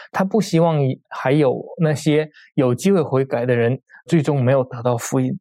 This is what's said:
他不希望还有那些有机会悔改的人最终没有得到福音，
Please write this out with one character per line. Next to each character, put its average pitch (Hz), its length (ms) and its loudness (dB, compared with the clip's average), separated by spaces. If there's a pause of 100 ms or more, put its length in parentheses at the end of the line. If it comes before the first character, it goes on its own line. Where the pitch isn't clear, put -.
(120)
他 - 120 -2
不 196 180 0
希 165 180 0
望 165 180 2 (320)
还 - 220 -4
有 139 240 2 (240)
那 156 140 2
些 151 340 0 (280)
有 127 180 2
机 185 180 0
会 185 100 2
悔 135 220 0
改 127 220 -4
的 127 100 2
人 120 240 0 (280)
最 170 120 2
终 143 240 0
没 123 80 2
有 135 120 2
得 123 180 -12
到 123 160 -2
福 135 220 -4
音， 127 220 -2